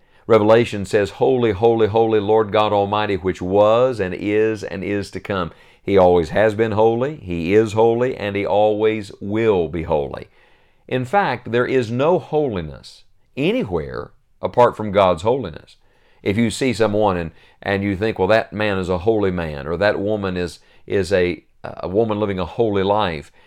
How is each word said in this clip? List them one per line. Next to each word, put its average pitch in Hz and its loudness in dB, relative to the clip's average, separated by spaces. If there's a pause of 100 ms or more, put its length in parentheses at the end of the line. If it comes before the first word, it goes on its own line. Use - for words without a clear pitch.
(260)
Revelation 107 4
says, 101 0
"Holy, 127 0
holy, 113 2
holy, 110 2
Lord 104 0
God 107 2
Almighty, 101 0
which 90 -4
was 107 2
and 92 -4
is 107 -2
and 95 -10
is 98 -4
to 95 -12
come." 92 -4 (320)
He 98 2
always 90 4
has 104 2
been 113 0
holy, 117 0
he 85 -4
is 107 4
holy, 117 2
and 101 -6
he 101 -2
always 107 0
will 101 0
be 78 -6
holy. 76 -4 (600)
In 127 -4
fact, 131 -2
there 120 2
is 127 0
no 147 2
holiness 95 -6 (320)
anywhere 101 -4 (300)
apart 117 2
from 107 -6
God's 92 4
holiness. 110 -4 (480)
If 104 0
you 117 2
see 127 -2
someone 104 2
and, 82 -4 (300)
and 98 -2
you 101 0
think, 104 -2
"Well, 92 0
that 110 2
man 104 -2
is 90 -4
a 90 0
holy 101 0
man," 76 -6
or 85 -4
"That 101 0
woman 98 -4
is, 87 -6 (260)
is 98 -2
a, 90 0 (180)
a - -10
woman 104 0
living 101 -4
a 90 -4
holy 101 -2
life," 95 -2 (160)